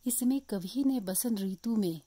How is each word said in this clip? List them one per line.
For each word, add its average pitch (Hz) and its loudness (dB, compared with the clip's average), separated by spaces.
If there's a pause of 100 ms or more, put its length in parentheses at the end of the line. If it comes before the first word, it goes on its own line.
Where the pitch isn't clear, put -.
इसमें 254 2
कवि 208 -4
ने 262 4
बसंत 196 -2
ऋतु 196 -2
में 170 0